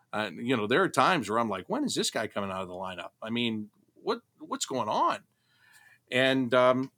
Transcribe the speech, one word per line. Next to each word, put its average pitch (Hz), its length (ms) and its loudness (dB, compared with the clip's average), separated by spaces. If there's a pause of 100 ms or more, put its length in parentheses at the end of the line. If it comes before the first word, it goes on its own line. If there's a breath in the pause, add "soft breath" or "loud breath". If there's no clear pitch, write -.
(140)
Uh, 107 200 -2
you 120 200 0
know, 104 120 0
there 139 160 4
are 175 80 0
times 135 400 2
where 110 80 2
I'm 117 100 0
like, 95 220 -6
"When 269 140 -2
is 240 100 -4
this 208 160 -2
guy 113 160 -4
coming 101 240 -6
out 95 100 -6
of 92 80 -6
the 90 60 -12
lineup? 90 380 -10 (100)
I 113 80 -8
mean, 113 400 -2 (240)
what, 233 260 -6 (200)
what's 302 260 -8
going 113 240 -4
on?" 240 300 0 (920 soft breath)
And, 131 420 2
um, 127 460 6